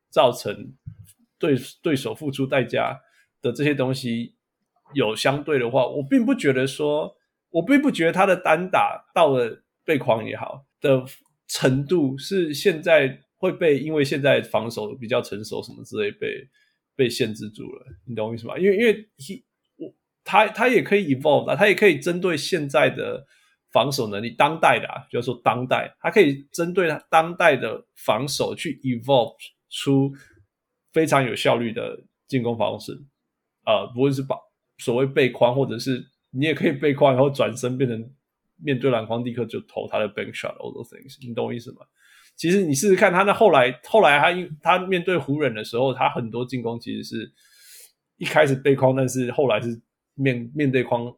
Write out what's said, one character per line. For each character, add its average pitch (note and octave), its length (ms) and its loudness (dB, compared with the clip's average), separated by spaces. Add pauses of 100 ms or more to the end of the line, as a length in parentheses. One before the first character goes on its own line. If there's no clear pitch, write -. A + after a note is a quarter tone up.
(100)
造 C3+ 220 4
成 - 420 -8 (640)
对， D3+ 180 2 (240)
对 D#3+ 140 -2
手 B2 180 -6
付 D3 180 -8
出 C3+ 140 -4
代 C3+ 200 -2
价 A#2+ 340 -4 (420)
的 A#2+ 120 -2
这 D3 100 -6
些 D3 100 2
东 C3 220 -2
西 A#2+ 400 -6 (600)
有 A2 200 0
相 C#3 300 -2
对 C#3+ 160 0
的 A#2 100 -2
话， B2+ 160 2
我 C#3+ 160 -6
并 A3+ 240 2
不 C4+ 80 2
觉 C#3+ 180 0
得 B2+ 140 0
说， D3 500 -4 (340)
我 E3 140 -2
并 C4+ 160 4
不 D4 80 0
觉 E3 180 0
得 E3 60 2
他 F#3+ 140 4
的 F#3 80 4
单 F3 340 0
打 - 360 0 (100)
到 E3+ 140 4
了 B2 340 -2 (220)
背 D#3+ 120 0
框 A2+ 280 0
也 A2 120 -10
好 - 300 -12 (140)
的 C3+ 240 2 (420)
程 C#3 400 0
度 C#3 320 0
是 F3 340 -4
现 D#3 300 0
在 D3 380 2 (160)
会 F#3 160 -2
被， D3 260 2
因 D#3 160 -4
为 D3 100 2
现 C#3+ 160 -2
在 B2+ 220 4
防 A2 260 -2
守 G#2+ 280 -8
比 A#2+ 100 -14
较 A#2+ 160 0
成 G#2+ 220 -10
熟 G#2+ 180 -8
什 - 100 -16
么 A#2 120 -18
之 - 180 -12
类 G#2 80 -2
被， - 380 -10 (480)
被 B2+ 120 2
限 A2 240 -2
制 G#2+ 180 -12
住 - 200 -18
了， - 160 -18 (200)
你 A#2+ 100 -10
懂 A2 140 -4
我 A#2 40 -6
意 - 20 -8
思 A2+ 80 -12
吗？ - 140 -10
因 F#3 100 4
为， F#3+ 80 4
因 A#3 80 2
为 G#3+ 240 2 (100)
he， - 260 -16 (320)
我， - 180 -16 (300)
他， G3+ 240 4
他 A3 200 0
也 G#3 140 4
可 G3+ 140 0
以 D#3+ 180 0
evolve C3+ 340 0
啊， C#3 60 0
他 G3 140 2
也 F#3+ 80 4
可 G#3 100 4
以 D3+ 140 4
针 F3 200 -4
对 F3+ 160 -2
现 D3 320 -4
在 C#3+ 220 2
的 A2 360 -8 (440)
防 B2+ 220 2
守 A#2 160 -2
能 G2+ 140 -6
力， A#2+ 80 -6
当 D#3 280 2
代 C#3 220 4
的 G#2+ 80 -10
啊， - 220 -12
就 B2 100 -4
是 A#2 60 -6
说 A#2+ 180 -4
当 B2 220 0
代， B2 340 -4
他 E3 100 -2
可 G#3+ 100 4
以 C#3 300 2
针 E3+ 220 -4
对 F3+ 160 0
他 D3+ 80 -2 (140)
当 E3 260 2
代 E3 200 4
的 A2+ 380 -6
防 A#2+ 320 -2
守 A2 280 -4
去 C#3+ 280 -8
evolve A#2+ 520 0 (340)
出 C#3 420 0 (840)
非 D#3+ 140 2
常 C#3+ 160 2
有 A#2 140 -4
效 B2 200 2
率 A#2 160 -4
的 A2+ 320 -10 (220)
进 B2+ 160 -2
攻 A#2 140 -2
方 G#2+ 240 -2
式， - 120 -12 (760)
呃， G#2 280 2
不 A#2+ 60 -4
论 C#3 120 4
是 C3+ 100 -4
把 C3+ 120 -6 (440)
所 A#2+ 180 -2
谓 C3+ 80 2
背 C3+ 240 2
框， B2 260 2
或 C3+ 120 0
者 A2+ 120 -6
是 B2 280 -4 (240)
你 C3+ 160 -2
也 D#3 80 0
可 D#3+ 120 -2
以 E3 60 2
背 C#3+ 220 0
框， C#3 180 4
然 B2+ 100 2
后 C#3+ 60 4
转 A2+ 260 -2
身 B2 220 -4
变 C3 120 0
成 A2+ 220 -8 (460)
面 C#3+ 220 -4
对 C3 120 0
篮 A2 160 0
筐 A#2 160 -4
立 A#2+ 120 -6
刻 A#2+ 100 -4
就 A2 160 -8
投 G#2+ 260 -10
他 G#2+ 120 -4
的 G#2+ 100 -2
bank G#2+ 260 -10
shot，all - 380 -10
those - 160 -14
things， - 380 -20
你 A#2 80 -12
懂 A#2 120 -4
我 A#2+ 60 -8
意 A#2+ 60 -8
思 A#2+ 140 -16
吗？ - 80 -20 (540)
其 E3 160 -2
实 G3 140 4
你 D3 100 0
试 G3+ 140 2
试 F#3 80 8
看， F#3+ 160 4
他 F3+ 100 4
那 G3+ 100 4
后 G#3+ 180 6
来， C3 340 4
后 A3 180 4
来 D3 160 6
他 D#3+ 120 4
因-， F3+ 160 -4 (160)
他 F3+ 160 2
面 F#3 240 -2
对 F3+ 140 0
湖 C#3+ 240 -2
人 B2+ 140 0
的 G#2+ 100 -8
时 - 120 -8
候， B2+ 160 0
他 D3 160 0
很 A#2+ 220 -4
多 A#2+ 140 -6
进 B2 180 -8
攻 A#2 160 -6
其 A2 160 -12
实 G#2+ 80 -8
是 A2+ 300 -10 (840)
一 F3 100 -10
开 D#3 200 4
始 C3+ 80 2
背 C#3 200 2
框， C3 200 2
但 C3 140 0
是 B2 240 -2
后 C#3 160 0
来 A#2 120 2
是 A#2 200 -8 (340)
面， B2 400 -2
面 D3 160 0
对 B2+ 120 2
框 A#2+ 240 -2 (100)